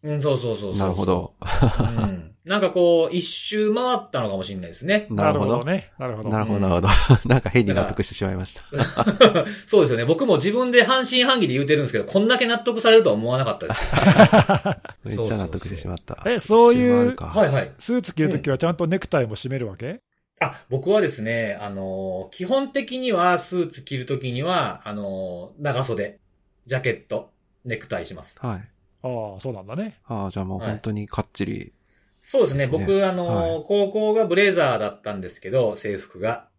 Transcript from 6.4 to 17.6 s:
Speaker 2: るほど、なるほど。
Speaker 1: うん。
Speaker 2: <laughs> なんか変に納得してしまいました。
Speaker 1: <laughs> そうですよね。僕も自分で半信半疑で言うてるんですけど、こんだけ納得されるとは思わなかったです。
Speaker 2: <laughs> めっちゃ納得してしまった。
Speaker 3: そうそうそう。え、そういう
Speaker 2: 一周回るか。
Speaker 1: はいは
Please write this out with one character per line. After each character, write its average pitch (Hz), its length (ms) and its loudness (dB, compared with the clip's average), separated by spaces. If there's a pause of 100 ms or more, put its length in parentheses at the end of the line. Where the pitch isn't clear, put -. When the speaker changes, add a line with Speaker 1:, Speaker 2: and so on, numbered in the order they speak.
Speaker 2:
る 107 40 0
ほ 107 100 -2
ど、 101 60 0
な 95 80 2
る 90 60 4
ほ 87 80 4
ど。 101 60 2
Speaker 1:
う - 400 4
ん。 - 20 2
Speaker 2:
<laughs> - 0 -
な 127 80 4
ん - 20 0
か - 80 -6
変 120 160 2
に 98 80 -2
納 92 140 0
得 - 160 -4
し - 60 -4
て - 60 -14
し - 100 -6
ま 95 80 -2
い 92 40 -6
ま 92 80 -6
し - 100 -14
た。 - 80 -18 (500)
Speaker 1:
<laughs> - 540 2
そ 214 120 4
う - 40 8
で 147 40 6
す 127 60 0
よ 113 60 0
ね。 117 60 0
僕 165 220 2
も 190 100 4
自 - 160 0
分 247 180 0
で 240 120 6
半 254 240 2
信 254 200 2
半 262 140 2
疑 170 80 2
で 127 60 -2
言 135 80 0
う 139 40 -2
て 151 80 4
る 147 60 2
ん - 20 -2
で 131 40 -2
す - 60 -6
け 113 60 0
ど、 101 60 -2
こ - 160 0
ん 214 80 2
だ 247 80 4
け 247 100 0
納 233 120 0
得 226 240 -2
さ 233 80 6
れ 226 80 10
る 220 40 8
と - 80 4
は 104 40 4
思 113 160 -2
わ 127 80 0
な 131 80 0
か 107 60 -2
っ - 60 -6
た 87 80 -10
で - 80 -4
す。 - 1400 4
Speaker 2:
<laughs> - 20 -
め 117 60 -2
っ - 20 -2
ち 107 60 -2
ゃ 110 60 -4
納 95 100 -4
得 90 180 -8
し 90 40 -8
て 98 60 -10
し - 120 -10
ま 90 60 -6
っ 85 40 -10
た。 - 180 -14
Speaker 3:
そ - 40 -20
う - 40 -18
そ - 0 -
う - 0 -
そ 214 60 0
う。 - 40 2
え、 214 60 -2
そ 233 320 8
う - 20 6
い 247 40 2
う 247 60 2
Speaker 2:
一 247 40 4
周 240 80 4
回 240 140 4
る 254 60 -8
か。 - 100 -10
Speaker 1:
は 190 200 2
い 143 40 2
は 131 120 2